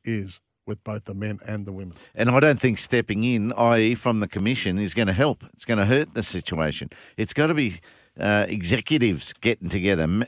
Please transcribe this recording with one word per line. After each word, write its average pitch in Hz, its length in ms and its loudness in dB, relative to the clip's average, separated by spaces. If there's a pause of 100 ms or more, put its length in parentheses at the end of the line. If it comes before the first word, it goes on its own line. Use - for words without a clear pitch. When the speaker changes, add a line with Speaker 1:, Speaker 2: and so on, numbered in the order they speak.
Speaker 1:
is 101 360 -6 (260)
with 104 180 -10
both 107 220 -8
the 101 80 -10
men 104 320 -6
and 104 180 -8
the 98 80 -10
women." 92 240 -12 (180)
Speaker 2:
And 117 160 2
I 127 100 6
don't 147 200 4
think 117 160 2
stepping 110 480 -2
in, 117 300 0
I 117 260 4
E 113 140 4
from 113 260 0
the 101 80 -2
commission, 101 500 -2
is 101 140 -2
gonna 98 220 0
help. 135 300 0 (100)
It's - 100 -20
gonna 104 220 2
hurt 139 260 2
the 117 100 -4
situation. 80 680 -4 (260)
It's - 160 -4
gotta 156 220 2
be, 117 220 -2 (440)
uh, 104 260 4
executives 107 840 0
getting 110 380 -2
together, 95 320 0
m-, 98 260 0